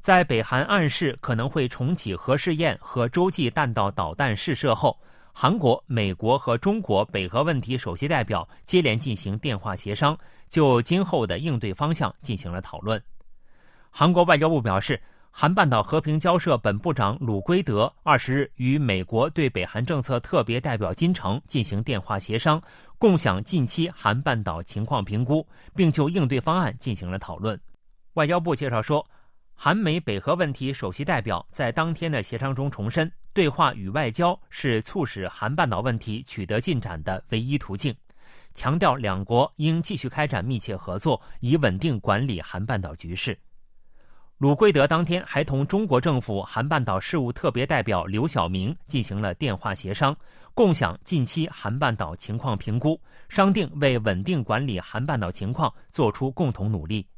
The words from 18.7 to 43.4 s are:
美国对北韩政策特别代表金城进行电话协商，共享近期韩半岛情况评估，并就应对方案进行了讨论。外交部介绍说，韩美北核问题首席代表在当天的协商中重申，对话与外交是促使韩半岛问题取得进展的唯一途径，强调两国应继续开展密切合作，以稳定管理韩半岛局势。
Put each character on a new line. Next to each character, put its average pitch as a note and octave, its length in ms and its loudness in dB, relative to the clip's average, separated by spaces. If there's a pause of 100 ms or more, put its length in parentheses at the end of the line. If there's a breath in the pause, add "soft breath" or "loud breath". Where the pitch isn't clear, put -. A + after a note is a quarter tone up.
美 G#2 240 2
国 A2+ 280 0
对 D3+ 200 0
北 F2+ 160 -2
韩 A#2 200 -4
政 C#3+ 160 -2
策 A2 180 0
特 D3 240 0
别 A#2 160 0
代 B2+ 180 -2
表 F#2 160 -2
金 E3+ 200 2
城 G2+ 340 -2
进 B2+ 160 0
行 G2+ 180 -2
电 A2+ 200 -2
话 G2+ 180 -4
协 G#2+ 180 -4
商， D#3 240 2 (360 loud breath)
共 G3 200 6
享 G2 240 0
近 C#3 240 0
期 E3 300 -2
韩 A2 260 2
半 A#2+ 220 0
岛 E2+ 180 -6
情 G#2 240 -6
况 A#2+ 160 -2
评 G#2 220 -2
估， D3 240 0 (260 soft breath)
并 F3 160 4
就 D3 200 2
应 E3+ 180 0
对 B2 140 0
方 E3 180 0
案 B2+ 180 -2
进 A#2+ 160 -6
行 F#2 160 -8
了 F#2 80 -6
讨 F2 200 -10
论。 G2+ 200 -4 (580)
外 D#3 120 2
交 E3+ 100 2
部 E3+ 160 0
介 C#3 160 -2
绍 A#2 120 0
说， D3+ 220 0 (520)
韩 - 220 2
美 F3 220 0
北 G#2 200 -2
核 C#3 140 0
问 F3 180 0
题 C3 220 -6
首 G2 180 -8
席 C#3 140 -6
代 D3+ 160 0
表 F#2+ 300 -4
在 A#2+ 200 -2
当 D#3+ 220 0
天 D#3+ 180 -4
的 A#2+ 120 -2
协 A#2 140 -8
商 C3+ 180 -2
中 C#3 140 -2
重 G#2+ 200 -4
申， D#3+ 200 0 (240)
对 F3+ 140 4
话 C#3+ 280 2
与 F#2+ 140 -8
外 C3 200 0
交 F3 280 2 (120)
是 A#2 320 0
促 E3 240 -4
使 F#2+ 220 -6
韩 A2 280 -4
半 D#3 140 2
岛 A2 100 0
问 A#2 180 0
题 A2+ 280 -6
取 - 180 -8
得 G#2 160 0
进 - 220 0
展 E2+ 220 -8
的 F#2 260 -4
唯 A2+ 100 0
一 C3 160 -2
途 G2+ 220 -4
径， A2+ 180 -2 (580 soft breath)
强 C#3+ 240 -2
调 E3+ 180 4
两 G2 280 -2
国 A#2+ 340 4
应 D#3+ 220 2
继 F3+ 160 -4
续 C3 140 -6
开 D3+ 180 -2
展 G2 160 -2
密 B2 140 -2
切 G2+ 180 -6
合 F2+ 220 -6
作， C3 240 2 (180 soft breath)
以 B2 180 2
稳 G#2+ 200 2
定 B2 220 0
管 A2+ 280 2
理 F#2 140 -2
韩 F#2 220 -6
半 A2 180 -2
岛 D#2 140 -8
局 E2+ 200 -10
势。 G2 220 -4 (1040)